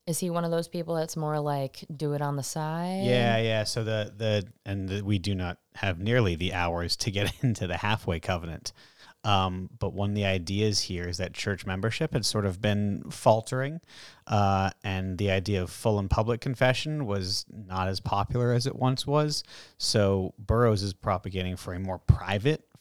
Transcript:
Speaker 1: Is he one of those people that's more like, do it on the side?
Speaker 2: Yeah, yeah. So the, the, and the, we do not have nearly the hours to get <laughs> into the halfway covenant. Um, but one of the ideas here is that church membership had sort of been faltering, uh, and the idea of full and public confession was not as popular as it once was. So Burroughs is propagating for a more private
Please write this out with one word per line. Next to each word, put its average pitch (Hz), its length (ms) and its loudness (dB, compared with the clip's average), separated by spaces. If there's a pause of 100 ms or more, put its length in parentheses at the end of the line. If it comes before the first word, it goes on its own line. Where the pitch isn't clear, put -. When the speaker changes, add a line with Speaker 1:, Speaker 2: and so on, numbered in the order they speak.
Speaker 1:
Is 165 120 -2
he 180 100 -2
one 170 140 0
of 170 80 -2
those 165 160 0
people 170 280 -4
that's 160 200 -2
more 151 240 -2
like, 143 460 -4 (100)
do 147 180 -2
it 143 80 -2
on 143 140 -2
the 135 80 -4
side? 170 640 -4
Speaker 2:
Yeah, 120 320 4
yeah. 113 260 2
So 113 200 -2
the, 107 340 -2
the, 104 300 2 (180)
and 98 240 -4
the, 101 160 -2
we 101 140 2
do 98 160 -2
not 90 240 -4 (160)
have 90 240 -2
nearly 104 360 4
the 87 180 0
hours 85 440 0
to - 140 -2
get 98 260 0
<laughs> - 60 -20
into 110 240 0
the 85 100 -2
halfway 104 420 0
covenant. 82 540 -4 (520)
Um, 95 440 2 (100)
but - 140 -4
one 98 160 -2
of 101 60 -2
the 104 100 2
ideas 98 560 2
here 87 260 -6
is 87 120 -6
that 92 140 -4
church - 320 -4
membership 101 460 -2
had 113 140 -2
sort 107 200 0
of 95 160 -2
been 104 480 0
faltering, 131 680 0 (480)
uh, 98 440 4 (120)
and 95 340 -4
the 98 140 2
idea 95 320 2
of 87 60 -4
full 107 280 0
and 98 120 -2
public 113 320 2
confession 135 640 0
was 98 440 -2
not 92 380 -2
as 95 140 -2
popular 120 500 2
as 120 160 2
it - 80 -2
once 127 320 0
was. 151 380 2 (320)
So 98 600 4
Burroughs 110 460 4
is 101 100 0
propagating 92 640 -2
for - 180 -8
a 90 60 -6
more 92 200 -4
private 104 680 2 (160)